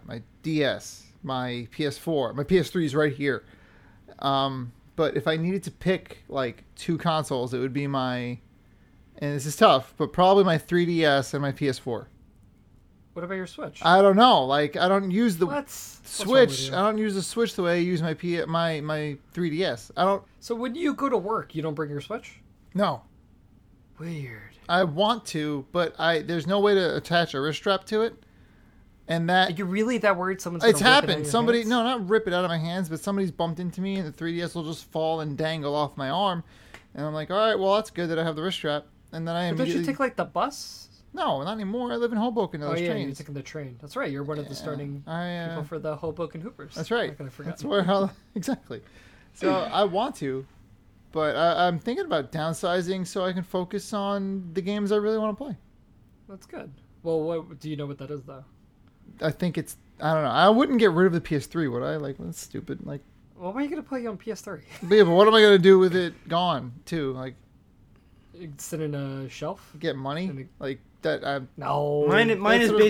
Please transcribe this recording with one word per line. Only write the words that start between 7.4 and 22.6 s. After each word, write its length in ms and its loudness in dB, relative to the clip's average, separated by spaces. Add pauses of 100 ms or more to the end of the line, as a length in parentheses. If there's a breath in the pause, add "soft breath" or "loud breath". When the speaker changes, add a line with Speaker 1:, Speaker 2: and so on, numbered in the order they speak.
Speaker 1:
it 60 -2
would 140 -2
be 140 -2
my, 520 -4 (760 soft breath)
and 180 -4
this 100 -6
is 100 -6
tough, 420 6
but 160 -4
probably 300 6
my 140 2
three 280 0
D 200 0
S 280 2
and 80 -2
my 100 -2
P 180 -2
S 80 -2
four. 300 -8 (1040)
Speaker 2:
What 100 -10
about 120 -6
your 100 -6
Switch? 380 -12
Speaker 1:
I 180 8
don't 140 8
know. 300 8
Like, 300 2
I 120 2
don't 240 2
use 260 2
the 80 2
Speaker 2:
What? 100 -4 (100)
What's 360 -16 (200)
wrong 80 -4
Speaker 1:
Switch. 200 8
Speaker 2:
with 200 -4
you? 60 -6
Speaker 1:
I 60 0
don't 160 2
use 160 0
the 80 -2
Switch 340 -2
the 60 -4
way 120 2
I 40 2
use 240 0
my 140 -2
P-, 300 -4
my, 360 -2
my 360 -6 (160)
three 180 -4
D 120 -2
S. 320 -6
I 80 0
don't. 200 0 (160)
Speaker 2:
So 160 -8
when 180 -6
you 220 -2
go 140 -2
to 80 0
work, 360 -4
you 80 -4
don't 140 -4
bring 160 -6
your 100 -8
Switch? 380 -12 (340)